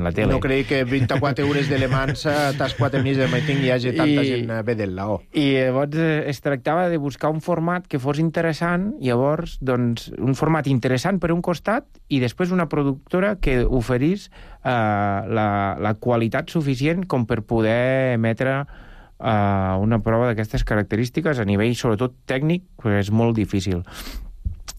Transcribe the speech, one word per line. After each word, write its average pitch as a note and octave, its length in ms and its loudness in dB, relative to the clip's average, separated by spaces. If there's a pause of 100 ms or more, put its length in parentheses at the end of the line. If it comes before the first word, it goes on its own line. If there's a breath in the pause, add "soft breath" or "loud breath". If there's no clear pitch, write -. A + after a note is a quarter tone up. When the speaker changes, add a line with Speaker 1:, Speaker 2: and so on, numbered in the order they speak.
Speaker 1:
la E2+ 100 0
tele. G#2+ 160 2
Speaker 2:
No C3+ 80 2
crec C3+ 300 0
que C3+ 180 2
vint-i-quatre C3+ 560 0
hores C#3+ 240 0
de C#3+ 100 0
Le C3 140 0
Mans, C3+ 340 -2
eh, D3+ 60 2
a C#3+ 260 0
tas C3+ 160 -2
quatre C#3 280 0
i - 20 0
mitja C3 220 2
del B2 80 0
matí C#3 260 0
hi C3 160 2
hagi B2+ 220 0
tanta D3 260 4
Speaker 1:
I C3+ 60 0
Speaker 2:
gent, A#2 260 -2
eh, A2+ 80 -4
vedent-la, G2+ 480 -2
oh. F#2+ 100 -2 (120)
Speaker 1:
i D3+ 120 2 (120)
llavors, C3 420 0
eh, D#3 320 0
es C3 80 -6
tractava D3+ 480 0
de E3+ 100 0
buscar C#3+ 380 -2
un D#3 60 -4
format F3 440 -2
que C#3 140 -4
fos C#3 240 -2
interessant, E3+ 720 0 (100)
llavors, C3+ 560 0
doncs, B2 480 0 (100)
un B2 220 0
format D3+ 320 2
interessant C3 480 2
per E3 160 0
un F3 80 -2
costat G3+ 400 -2 (240)
i C3+ 160 0
després F3+ 320 0
una E3+ 160 0
productora D#3 720 0
que B2 220 2
oferís, B2+ 640 0 (340 loud breath)
eh, C3+ 60 -2
la, G2+ 1080 0
la G#2 220 -2
qualitat A#2 500 0
suficient D3+ 640 0
com B2 160 0
per A2+ 160 -2
poder B2 720 2
emetre, B2 480 0 (560 loud breath)
eh, G2+ 640 2
una A2+ 160 2
prova A2+ 320 2
d'aquestes A2 320 -2
característiques B2 760 0
a G#2+ 60 -2
nivell, G#2 300 2
sobretot, A#2+ 400 0 (100)
tècnic, D#3 400 0 (140)
que G2+ 240 2
és G2+ 80 -2
molt A2+ 240 4
difícil. F#2+ 480 0 (960 loud breath)